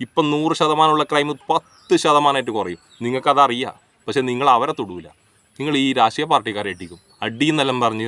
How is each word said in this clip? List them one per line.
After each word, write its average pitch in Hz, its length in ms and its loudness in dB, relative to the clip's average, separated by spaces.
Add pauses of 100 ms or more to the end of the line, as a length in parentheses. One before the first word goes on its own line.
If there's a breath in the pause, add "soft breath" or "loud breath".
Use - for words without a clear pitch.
ഇപ്പം - 260 0
നൂറ് 156 300 0
ശതമാനമുള്ള 151 500 2
ക്രൈം 147 160 2 (240)
പത്ത് - 420 -2 (120)
ശതമാനമായിട്ട് 143 520 2
കുറയും. 90 240 -8 (240)
നിങ്ങൾക്കതറിയാം, 127 720 0 (300)
പക്ഷെ 127 160 0 (100)
നിങ്ങൾ 131 160 0 (100)
അവരെ 143 220 -2
തൊടൂല. 90 280 -12 (520)
നിങ്ങൾ 147 140 -2 (100)
ഈ - 20 2 (120)
രാഷ്ട്രീയ 120 340 2
പാർട്ടിക്കാരെ 104 420 -2
അടിക്കും. 87 240 -16 (280)
അടിയെന്നെല്ലാം 135 580 -2
പറഞ്ഞ് 110 240 -2